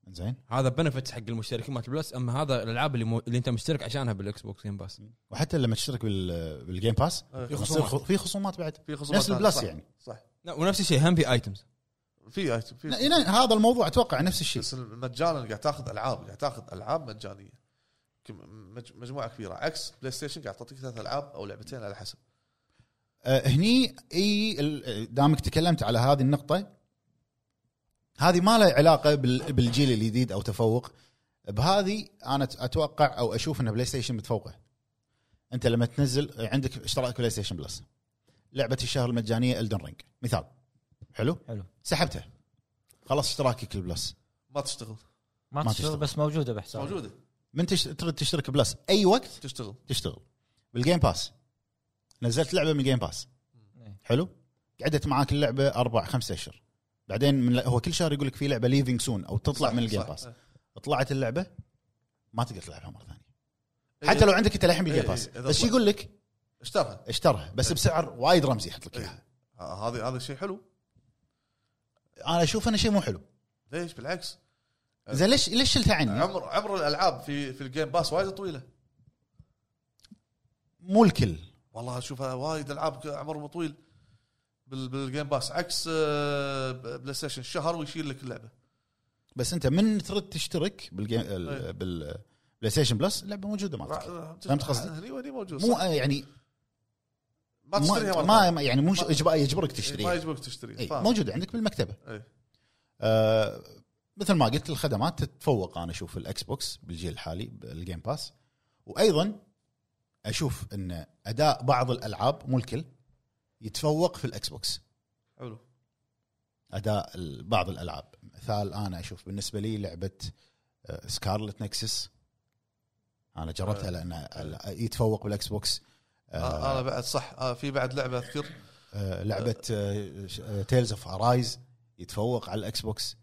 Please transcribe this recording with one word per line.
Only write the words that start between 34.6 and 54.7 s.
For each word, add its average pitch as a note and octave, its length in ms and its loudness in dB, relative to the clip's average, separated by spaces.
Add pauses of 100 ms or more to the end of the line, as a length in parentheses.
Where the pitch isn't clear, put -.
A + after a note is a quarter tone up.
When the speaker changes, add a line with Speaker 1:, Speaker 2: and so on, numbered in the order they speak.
Speaker 1:
أنت B2 140 0
لما A#2 180 4
تنزل C3 600 0
عندك C3 300 -2
اشتراك B2 400 -2
بلاي A#2+ 120 2
ستيشن G2 260 -4
بلس، - 280 -10 (720)
لعبة C3 300 0
الشهر B2 260 0
المجانية A#2 500 2
Elden G#2 180 -2
رينج D2+ 240 -10 (200)
مثال، G2+ 220 0 (720)
حلو؟ D3 240 -2 (100)
Speaker 4:
حلو. G#2+ 160 -8 (200)
Speaker 1:
سحبته، - 400 -2 (840)
خلاص C3+ 240 0
اشتراكك A#2+ 460 -2
البلس. F2+ 400 -6 (340)
Speaker 3:
ما C#3+ 120 -4
تشتغل. A2 340 -8 (560)
Speaker 4:
ما C#3+ 120 -2
Speaker 1:
ما A2+ 80 2
Speaker 4:
تشتغل، D3+ 140 -2
Speaker 1:
تشتغل. D3+ 140 -2
Speaker 4:
بس D3 180 -2
موجودة D3+ 360 0
بحسابك. A2 380 -8
Speaker 3:
موجودة. C3 200 -8 (420)
Speaker 1:
من E3 120 0
تش-، F3 320 0
تريد E3+ 160 -2
تشترك D3 360 -2
بلس C3+ 260 4 (140)
أي G3+ 160 6
وقت G#3 240 6 (120)
Speaker 3:
تشتغل. A#2+ 340 -10 (120)
Speaker 1:
تشتغل. - 320 -4 (540)
بالجيم D3 260 4
باس. - 320 2 (880)
نزلت A#2+ 320 0
لعبة D#3 200 4
من C#3+ 60 2
الجيم C3 200 4
باس. - 280 -6 (500)
Speaker 4:
إيه. G#2 260 -18
Speaker 1:
حلو؟ D3 260 2 (520)